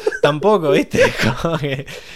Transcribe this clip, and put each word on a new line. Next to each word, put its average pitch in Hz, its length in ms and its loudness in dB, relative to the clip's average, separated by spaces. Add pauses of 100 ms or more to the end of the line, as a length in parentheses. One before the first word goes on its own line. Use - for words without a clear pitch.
(200)
tampoco, 156 520 2
¿viste? - 280 2
<laughs> - 420 0
Como 165 160 -2
que, 135 280 -6 (280)